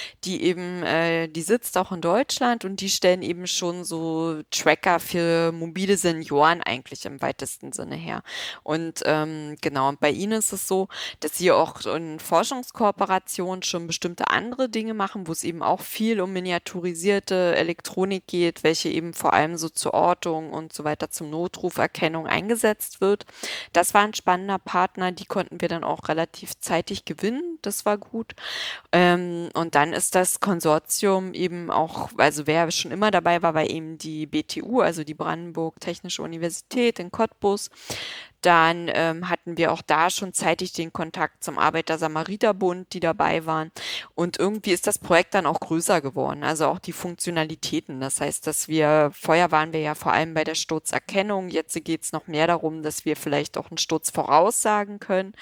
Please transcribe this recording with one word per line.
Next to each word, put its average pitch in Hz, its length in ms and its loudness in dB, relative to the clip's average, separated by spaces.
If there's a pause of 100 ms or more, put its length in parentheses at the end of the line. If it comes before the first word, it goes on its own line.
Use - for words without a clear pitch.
(240)
die 185 200 -4
eben, 180 400 0
äh, 165 440 2
die 156 140 -6
sitzt - 380 0
auch 185 120 0
in 175 80 -4
Deutschland 233 640 2
und 190 160 -6
die 196 100 -4
stellen 180 340 4
eben 175 240 -4
schon 175 360 -2
so 160 580 -2 (100)
Tracker 170 480 4
für 165 520 2
mobile 170 460 0
Senioren 160 640 4
eigentlich - 440 -6
im 139 180 -12
weitesten 135 500 -6
Sinne - 220 -8
her. 160 260 -8 (400)
Und, 160 440 -4
ähm, 156 560 -2
genau, 139 280 0
und 143 100 -2
bei 147 120 4
ihnen 202 220 0
ist 220 200 0
es - 140 -6
so, 190 220 2 (320)
dass - 180 -6
sie 175 120 6
auch - 360 2
in 156 320 -4
Forschungskooperation 190 1400 0
schon 170 240 -4
bestimmte 175 420 -2
andere 247 400 0
Dinge 220 240 -4
machen, 196 340 -4
wo 160 40 -4
es - 120 -6
eben 165 200 -6
auch 180 180 2
viel 220 400 0
um 185 100 -2
miniaturisierte 180 1200 0
Elektronik 185 720 -2
geht, 175 360 0
welche 160 260 2
eben 165 240 -4
vor - 200 0
allem 156 240 4
so 160 120 -4
zur - 240 -4
Ortung 160 580 2
und 160 220 -10
so 147 100 -10
weiter, 151 260 -4
zum 156 200 -8
Notruferkennung 160 1000 -2
eingesetzt 214 720 0
wird. 202 240 2 (460)
Das 175 220 4
war 202 100 8
ein 214 100 -2
spannender 190 460 0
Partner, 185 520 0
die 180 140 -10
konnten - 360 -4
wir 170 80 0
dann 170 140 -6
auch - 260 -2
relativ - 500 -4
zeitig 180 460 -2
gewinnen, 277 560 -4
das - 240 -4
war 208 120 2
gut. - 380 -10 (560)
Ähm, 175 600 4
und 165 220 0
dann 151 180 6
ist - 220 -2
das 185 260 2
Konsortium 185 920 2
eben 175 380 -4
auch, - 460 -2
also 147 280 4
wer 160 260 4
schon - 200 -4
immer 202 200 2
dabei 170 300 4
war, 165 120 2
war 156 160 2
eben 160 280 -8
die 156 280 -6
B 151 180 -2
T - 180 -8
U, 240 200 2
also 165 220 2
die 147 100 -8
Brandenburg 165 640 -6
Technische - 420 -8
Universität 165 800 -2
in 180 120 -10
Cottbus. - 580 -2 (720)
Dann, 170 520 4
ähm, 165 360 0
hatten 170 280 -4
wir 165 140 4
auch 165 100 -2
da 160 280 4
schon 185 240 -6
zeitig 175 400 0
den 165 180 -6
Kontakt 165 540 -6
zum 151 120 -6
Arbeiter-Samariter-Bund, 170 1300 0
die 185 80 -8
dabei 165 460 2
waren. 160 260 -4 (440)
Und 175 220 -2
irgendwie 202 340 0
ist 175 140 2
das 214 140 0
Projekt - 340 4
dann 190 120 2
auch 151 160 0
größer 165 400 2
geworden, 135 420 -4
also 151 240 2
auch 165 120 0
die - 120 -10
Funktionalitäten. 160 1080 -4
Das 135 180 -2
heißt, - 260 -4
dass - 220 -2
wir, 151 460 4
vorher 170 380 4
waren 156 200 2
wir 160 80 -2
ja 151 160 -2
vor - 160 -2
allem 160 220 2
bei 156 100 2
der 156 120 -4
Sturzerkennung, 190 920 -2
jetzt 160 380 -4
geht's - 260 -4
noch - 160 -6
mehr 160 200 2
darum, 160 360 0
dass 151 220 -6
wir 151 100 0
vielleicht 147 420 -2
auch - 140 -8
einen 160 60 -14
Sturz - 340 -2
voraussagen 202 880 2
können. 190 420 -2